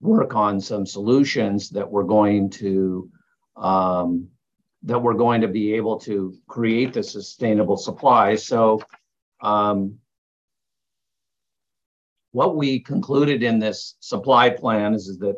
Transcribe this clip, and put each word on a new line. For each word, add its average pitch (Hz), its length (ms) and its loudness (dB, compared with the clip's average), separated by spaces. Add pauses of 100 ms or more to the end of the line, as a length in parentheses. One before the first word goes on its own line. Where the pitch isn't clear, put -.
work 214 340 2
on 104 240 0
some - 280 -6
solutions 110 840 0
that 98 200 -6
were 101 140 0
going 104 440 4
to, 95 640 -2 (460)
um, 90 680 0 (560)
that 120 200 -2
were 120 100 2
going 117 300 2
to 110 60 2
be 104 260 -2
able 113 260 -2
to 95 340 -6 (140)
create 117 460 0
the 117 80 -2
sustainable 107 760 -2
supply. 110 600 2
So, 110 440 2 (640)
um, 104 560 -2 (2250)
what 156 240 0
we 135 240 0
concluded 143 640 0
in 117 160 2
this - 420 -4
supply 123 480 4
plan 110 460 -2
is, 95 140 -6
is 92 100 -12
that 101 200 -4